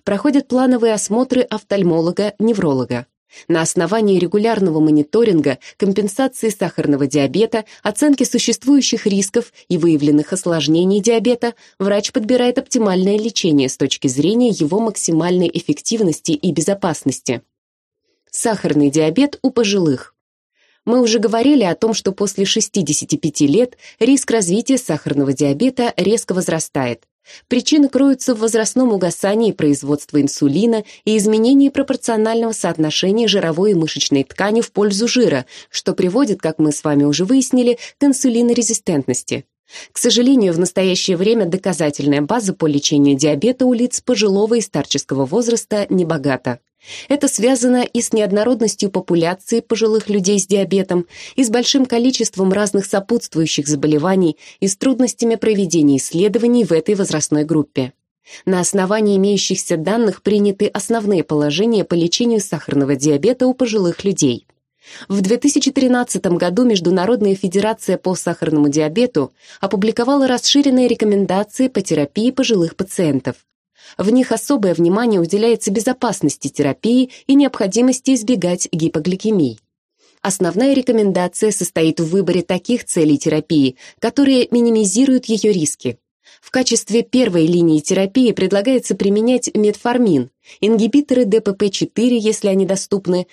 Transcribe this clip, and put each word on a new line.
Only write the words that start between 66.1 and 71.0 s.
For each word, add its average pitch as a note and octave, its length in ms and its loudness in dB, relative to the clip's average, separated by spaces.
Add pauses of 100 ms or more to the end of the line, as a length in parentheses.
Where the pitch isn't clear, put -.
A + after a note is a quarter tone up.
году F3+ 300 0
Международная G3 680 0
федерация G3 600 -2
по F#3 180 -4
сахарному D#3 540 -2
диабету D#3 640 -2 (260)
опубликовала A#3 720 0
расширенные B3+ 580 2
рекомендации G#3 800 0